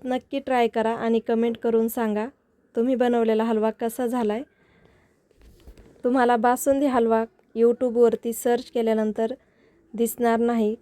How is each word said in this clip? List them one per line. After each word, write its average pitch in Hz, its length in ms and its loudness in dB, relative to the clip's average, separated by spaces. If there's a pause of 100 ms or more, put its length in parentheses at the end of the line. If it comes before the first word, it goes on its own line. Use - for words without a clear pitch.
नक्की 254 340 -6
ट्राय 247 280 0
करा 226 280 -2
आणि 226 240 0
कमेंट 226 380 -2
करून 226 300 0
सांगा 220 400 -4 (480)
तुम्ही 247 200 0
बनवलेला 226 480 2
हलवा 220 280 0
कसा 233 360 -6
झालाय. 226 360 -2 (1600)
तुम्हाला 247 320 2
बासुंदी 254 500 2
हलवा 226 380 2 (320)
YouTube-वरती 233 800 2
सर्च 240 380 -2
केल्यानंतर 220 640 -2 (600)
दिसणार 233 460 0
नाही, 226 420 0